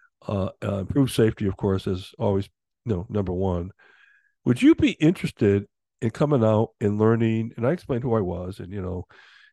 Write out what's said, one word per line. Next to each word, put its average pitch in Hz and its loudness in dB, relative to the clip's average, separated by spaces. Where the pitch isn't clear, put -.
uh, 98 -2
uh, 104 -4
improve 131 0
safety, 110 2
of 95 -2
course, 95 -2
as 95 -6
always, 101 -2
you 113 -2
know, 85 -6
number 98 -4
one. 90 -2
Would 123 0
you 302 6
be 294 2
interested 104 2
in 120 -2
coming 147 2
out 110 2
and 104 0
learning?" 113 2
And 117 -4
I 139 0
explained 135 -6
who 120 -2
I 113 2
was 90 -6
and, 92 -14
you 101 -8
know, 90 -8